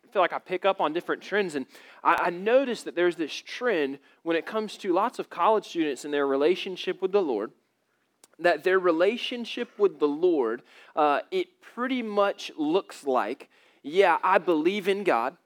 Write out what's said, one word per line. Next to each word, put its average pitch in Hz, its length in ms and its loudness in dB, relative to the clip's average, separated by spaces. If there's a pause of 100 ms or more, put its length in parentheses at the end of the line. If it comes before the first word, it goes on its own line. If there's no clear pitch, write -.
(120)
feel 196 100 2
like 165 100 2
I 143 60 -6
pick 180 260 -6
up 190 160 2
on 156 140 0
different 165 260 -4
trends, 185 360 -2
and 131 100 -6 (360)
I, 165 120 4
I 160 160 0
noticed 220 560 0
that 139 80 -10
there's 175 220 2
this 156 180 -6
trend 156 640 -4 (240)
when 165 140 0
it 160 100 -4
comes 214 320 -6
to 185 160 -2
lots 208 240 0
of 185 100 -10
college 196 380 2
students 156 400 -4
and 147 80 -4
their 143 120 2
relationship 175 760 0
with 185 100 -2
the 202 80 2
Lord, 123 320 -2 (840)
that 160 260 2
their 185 140 4
relationship 214 1000 0
with 185 200 2
the 147 100 2
Lord, 143 540 2 (340)
uh, 147 240 4 (100)
it - 300 -4
pretty 254 400 -6
much 202 560 -2
looks 156 500 -2
like, 120 440 -2 (320)
"Yeah, 170 420 2
I 185 140 4
believe 180 500 0
in 202 160 -2
God. 127 420 0